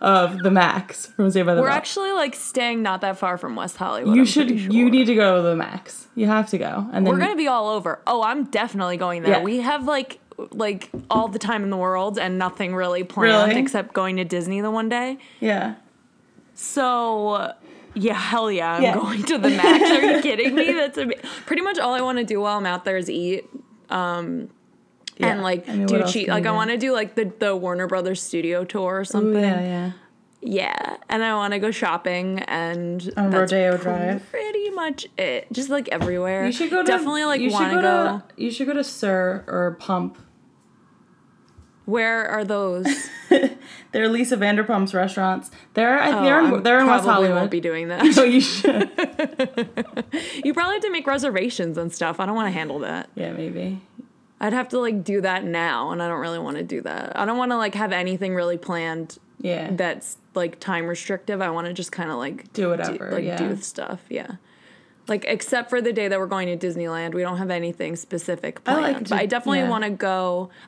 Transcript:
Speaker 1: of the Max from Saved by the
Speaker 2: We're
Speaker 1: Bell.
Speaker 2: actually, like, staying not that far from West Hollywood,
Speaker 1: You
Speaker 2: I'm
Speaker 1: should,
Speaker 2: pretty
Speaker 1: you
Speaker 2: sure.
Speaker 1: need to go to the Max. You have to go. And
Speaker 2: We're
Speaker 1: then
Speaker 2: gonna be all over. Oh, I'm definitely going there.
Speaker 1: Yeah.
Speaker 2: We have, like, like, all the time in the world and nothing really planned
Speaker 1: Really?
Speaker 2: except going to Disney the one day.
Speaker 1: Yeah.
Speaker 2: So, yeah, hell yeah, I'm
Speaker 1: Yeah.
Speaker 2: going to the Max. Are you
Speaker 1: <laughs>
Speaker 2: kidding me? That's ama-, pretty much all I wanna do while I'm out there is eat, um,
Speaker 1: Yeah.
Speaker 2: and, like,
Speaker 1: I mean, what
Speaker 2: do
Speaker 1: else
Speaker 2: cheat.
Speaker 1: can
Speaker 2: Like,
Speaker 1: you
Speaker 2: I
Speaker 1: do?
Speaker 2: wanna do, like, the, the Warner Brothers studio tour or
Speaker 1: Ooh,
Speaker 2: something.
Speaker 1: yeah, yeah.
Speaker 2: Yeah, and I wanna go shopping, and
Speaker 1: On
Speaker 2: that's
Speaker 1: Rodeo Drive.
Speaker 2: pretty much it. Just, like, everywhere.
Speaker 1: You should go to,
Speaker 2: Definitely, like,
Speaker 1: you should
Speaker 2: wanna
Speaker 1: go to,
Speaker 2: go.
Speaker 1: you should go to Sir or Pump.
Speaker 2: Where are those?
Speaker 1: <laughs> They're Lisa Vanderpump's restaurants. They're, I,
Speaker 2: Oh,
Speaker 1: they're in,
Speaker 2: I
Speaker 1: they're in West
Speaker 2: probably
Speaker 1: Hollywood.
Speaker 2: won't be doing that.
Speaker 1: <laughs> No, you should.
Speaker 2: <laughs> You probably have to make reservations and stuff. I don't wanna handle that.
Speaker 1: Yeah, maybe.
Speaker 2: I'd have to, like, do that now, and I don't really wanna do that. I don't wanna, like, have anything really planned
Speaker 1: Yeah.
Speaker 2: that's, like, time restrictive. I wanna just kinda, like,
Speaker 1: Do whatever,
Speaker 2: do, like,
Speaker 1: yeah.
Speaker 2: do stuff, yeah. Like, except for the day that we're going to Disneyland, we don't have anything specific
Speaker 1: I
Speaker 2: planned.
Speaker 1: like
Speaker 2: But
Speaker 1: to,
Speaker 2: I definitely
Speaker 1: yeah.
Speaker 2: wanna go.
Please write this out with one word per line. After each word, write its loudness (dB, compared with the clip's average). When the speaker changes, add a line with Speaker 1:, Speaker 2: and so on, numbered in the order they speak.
Speaker 1:
of 4
the 4
Max 2
from 2
Saved 2
by 4
the 6
Speaker 2:
We're 4
Speaker 1:
Bell. 2
Speaker 2:
actually, -4
like, 0
staying -2
not -2
that -2
far -2
from -8
West -8
Hollywood, 0
Speaker 1:
You 8
Speaker 2:
I'm 8
Speaker 1:
should, 2
Speaker 2:
pretty 0
Speaker 1:
you 4
Speaker 2:
sure. 6
Speaker 1:
need 6
to 4
go 6
to 4
the 2
Max. -8
You 2
have 2
to 0
go. -4
And 2
Speaker 2:
We're 4
Speaker 1:
then 2
Speaker 2:
gonna -2
be 0
all 0
over. -2
Oh, 2
I'm 0
definitely -2
going -2
there. 6
Speaker 1:
Yeah. 0
Speaker 2:
We 0
have, -2
like, -2
like, -4
all 2
the -6
time -2
in 0
the -2
world 0
and -2
nothing -2
really 0
planned 4
Speaker 1:
Really? 2
Speaker 2:
except -2
going 0
to -2
Disney -2
the -2
one -2
day. -4
Speaker 1:
Yeah. 0
Speaker 2:
So, 0
yeah, 0
hell 0
yeah, 0
I'm 2
Speaker 1:
Yeah. 4
Speaker 2:
going -2
to 0
the 4
Max. 6
Are 6
you 2
Speaker 1:
<laughs> -
Speaker 2:
kidding 2
me? 4
That's -2
ama-, -2
pretty 0
much 0
all 0
I 0
wanna 0
do 0
while 0
I'm -2
out -2
there 0
is -4
eat, -2
um, -4
Speaker 1:
Yeah. 0
Speaker 2:
and, -2
like, -2
Speaker 1:
I -8
mean, 0
what 2
Speaker 2:
do 4
Speaker 1:
else 0
Speaker 2:
cheat. -2
Speaker 1:
can 2
Speaker 2:
Like, 2
Speaker 1:
you 0
Speaker 2:
I 0
Speaker 1:
do? 0
Speaker 2:
wanna 0
do, 0
like, -2
the, 0
the 2
Warner -2
Brothers -2
studio -2
tour -2
or -2
Speaker 1:
Ooh, -4
Speaker 2:
something. 2
Speaker 1:
yeah, 2
yeah. -2
Speaker 2:
Yeah, -4
and 0
I 0
wanna 0
go 0
shopping, -2
and -4
Speaker 1:
On 2
Speaker 2:
that's 2
Speaker 1:
Rodeo 4
Drive. -2
Speaker 2:
pretty -4
much -6
it. -2
Just, -6
like, -2
everywhere. 0
Speaker 1:
You 0
should -2
go 2
to, -2
Speaker 2:
Definitely, 2
like, 2
Speaker 1:
you 2
should 2
Speaker 2:
wanna 2
Speaker 1:
go 4
to, 4
Speaker 2:
go. 2
Speaker 1:
you -2
should -4
go 0
to -2
Sir -2
or -2
Pump. -4
Speaker 2:
Where 0
are -2
those? -2
Speaker 1:
<laughs> -6
They're 2
Lisa 2
Vanderpump's 2
restaurants. 0
They're, 4
I, 2
Speaker 2:
Oh, 2
Speaker 1:
they're 6
in, 6
Speaker 2:
I 2
Speaker 1:
they're 6
in 6
West 6
Speaker 2:
probably 6
Speaker 1:
Hollywood. 4
Speaker 2:
won't 0
be 0
doing -2
that. 2
Speaker 1:
<laughs> 8
No, 10
you 8
should. 2
Speaker 2:
<laughs> -4
You 0
probably 0
have -2
to -2
make -4
reservations 0
and -4
stuff. -4
I -2
don't -2
wanna 0
handle -4
that. -6
Speaker 1:
Yeah, -6
maybe. -8
Speaker 2:
I'd -2
have -2
to, -2
like, -2
do 0
that 0
now, -2
and -6
I -4
don't -4
really -6
wanna -8
do -8
that. -8
I -2
don't -2
wanna, -2
like, -2
have -2
anything -2
really 0
planned -6
Speaker 1:
Yeah. -4
Speaker 2:
that's, -4
like, -4
time -4
restrictive. -6
I -2
wanna -6
just -10
kinda, -6
like, -10
Speaker 1:
Do -2
whatever, -4
Speaker 2:
do, -4
like, -2
Speaker 1:
yeah. -4
Speaker 2:
do -2
stuff, -10
yeah. -8
Like, -2
except -2
for 0
the 0
day -2
that 0
we're -2
going -2
to -4
Disneyland, -4
we -2
don't -2
have -2
anything -4
specific -8
Speaker 1:
I 0
Speaker 2:
planned. 2
Speaker 1:
like -2
Speaker 2:
But -8
Speaker 1:
to, -2
Speaker 2:
I 0
definitely 0
Speaker 1:
yeah. 0
Speaker 2:
wanna -2
go. -2